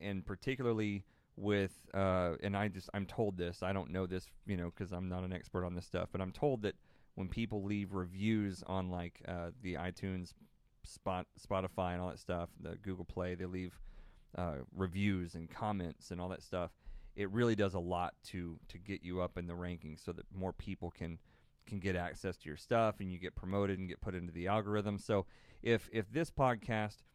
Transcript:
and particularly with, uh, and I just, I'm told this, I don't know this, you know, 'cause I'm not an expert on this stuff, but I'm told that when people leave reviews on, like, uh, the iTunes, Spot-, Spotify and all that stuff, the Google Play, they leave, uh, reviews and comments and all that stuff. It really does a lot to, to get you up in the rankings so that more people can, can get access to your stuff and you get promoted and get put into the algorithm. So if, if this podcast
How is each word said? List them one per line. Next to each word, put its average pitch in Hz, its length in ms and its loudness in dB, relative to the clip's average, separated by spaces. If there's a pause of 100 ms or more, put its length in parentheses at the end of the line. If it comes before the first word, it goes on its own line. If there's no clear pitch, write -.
and 98 240 -2
particularly 107 800 2 (320)
with, 101 360 4 (200)
uh, 92 500 6
and 101 140 2
I 104 120 4
just, 92 260 -6
I'm 98 100 0
told 104 320 0
this, 87 260 -2
I 92 120 2
don't 95 160 -2
know 92 160 2
this, 90 220 -2 (180)
you 101 100 0
know, 87 140 0
'cause 95 220 -6
I'm 92 160 -2
not 90 160 -2
an 92 80 -2
expert 90 320 -2
on 90 100 -2
this 87 100 -4
stuff, 87 260 -2
but 95 120 -2
I'm 92 100 -4
told 131 300 2
that 101 140 0 (400)
when 92 120 -4
people 107 340 -2
leave 101 300 0
reviews 98 760 2
on, 92 220 0
like, 87 400 -4
uh, 87 220 -4 (100)
the 90 140 -4
iTunes, 90 580 -4 (520)
Spot-, - 420 -4 (120)
Spotify 95 540 0
and 90 80 -2
all 90 80 -2
that - 100 -6
stuff, 87 300 -2 (120)
the 82 160 -6
Google 92 280 -6
Play, 90 300 -2
they 90 120 -4
leave, 90 320 -4 (600)
uh, 85 200 0 (160)
reviews 92 600 2
and 82 160 -8
comments 101 600 -4
and 90 100 -4
all 90 100 -2
that 92 120 -6
stuff. 90 280 -2 (440)
It 101 160 -2
really 117 240 6
does 98 200 4
a 98 40 2
lot 87 360 0 (140)
to, 87 300 -6 (100)
to - 100 -14
get 95 240 -6
you 90 180 -2
up 90 160 0
in 87 100 -4
the 87 60 -4
rankings 85 500 -6
so 90 100 -4
that 82 120 -8 (100)
more 92 200 -2
people 87 360 -6
can, 85 280 -6 (480)
can 101 120 -6
get 95 160 2
access 87 440 -2
to - 100 -12
your 73 80 -6
stuff 113 440 4
and 95 120 -2
you 87 60 -6
get 87 160 -6
promoted 98 440 2
and 92 80 -2
get - 140 -6
put 95 140 -2
into 87 180 -4
the 85 160 -2
algorithm. 104 500 4
So 98 280 4 (360)
if, 113 300 4
if 107 180 0
this 156 200 0
podcast 110 720 2 (120)